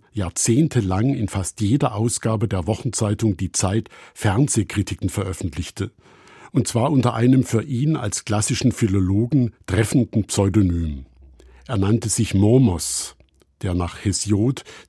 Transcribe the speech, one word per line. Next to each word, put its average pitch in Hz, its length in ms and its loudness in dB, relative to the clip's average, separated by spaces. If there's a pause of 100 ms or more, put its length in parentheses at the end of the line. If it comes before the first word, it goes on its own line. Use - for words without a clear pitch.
(140)
jahrzehntelang 113 960 0
in 120 160 -2
fast - 320 -6
jeder 117 340 0
Ausgabe 110 540 -2
der 92 180 -2
Wochenzeitung 107 680 -2
Die 92 160 -6
Zeit 101 380 -2 (240)
Fernsehkritiken 104 960 0
veröffentlichte. 92 800 -6 (600)
Und - 160 0
zwar 120 240 0
unter 127 220 2
einem 123 320 4
für 113 180 0
ihn 147 340 -2
als 113 280 -6
klassischen 107 480 0
Philologen 107 800 2 (140)
treffenden 110 580 2
Pseudonym. 87 800 0 (640)
Er 123 100 -4
nannte 104 320 2
sich 107 240 -2
Momus, 104 840 2 (460)
der 92 140 -4
nach 87 280 -4
Hesiod 104 640 0 (240)